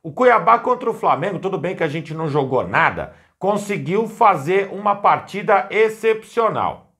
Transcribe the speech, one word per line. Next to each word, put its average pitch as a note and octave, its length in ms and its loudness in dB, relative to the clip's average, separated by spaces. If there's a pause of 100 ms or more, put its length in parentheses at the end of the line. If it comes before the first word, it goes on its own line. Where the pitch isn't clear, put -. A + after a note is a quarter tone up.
O D3+ 120 -12
Cuiabá A#3 440 4
contra A#3 320 -2
o G#3+ 40 -4
Flamengo, D#3+ 460 0
tudo F3+ 180 -4
bem E3+ 180 -4
que E3+ 80 -2
a D#3 60 -2
gente D#3 240 -8
não D#3+ 160 -6
jogou C3 360 0
nada, G#2 480 0 (240)
conseguiu G3+ 720 -2
fazer F#3+ 640 2
uma G3+ 240 -2
partida G3 760 0
excepcional. G#3+ 1300 -2